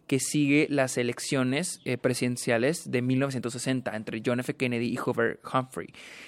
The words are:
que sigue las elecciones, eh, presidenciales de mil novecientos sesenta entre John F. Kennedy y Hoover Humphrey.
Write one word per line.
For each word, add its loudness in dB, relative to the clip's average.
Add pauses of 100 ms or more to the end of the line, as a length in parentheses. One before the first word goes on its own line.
que 2
sigue 4
las 0
elecciones, 0
eh, 0
presidenciales 0
de 2
mil 2
novecientos -2
sesenta -2
entre -6
John 2
F. -4
Kennedy 0
y -2
Hoover 0 (140)
Humphrey. -2 (380)